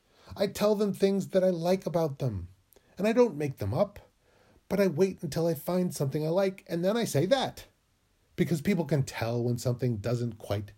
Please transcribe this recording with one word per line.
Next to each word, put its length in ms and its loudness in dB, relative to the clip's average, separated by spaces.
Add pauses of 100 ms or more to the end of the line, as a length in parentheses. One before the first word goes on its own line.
(360)
I 100 0
tell 300 2
them 160 0
things 360 0
that 140 2
I 80 4
like 360 0
about 340 -2
them, 280 -4 (500)
and 80 0
I 60 4
don't 240 4
make 220 -4
them 160 -4
up, 240 0 (680)
but 100 -2
I 80 4
wait 360 0
until 260 -2
I 60 0
find 380 -2
something 320 -2
I 60 0
like, 380 0
and 160 -2
then 120 2
I 80 0
say 220 2
that. 380 0 (720)
Because 240 2
people 240 2
can 180 2
tell 400 -4
when 160 0
something 380 0
doesn't 420 -2
quite 400 -6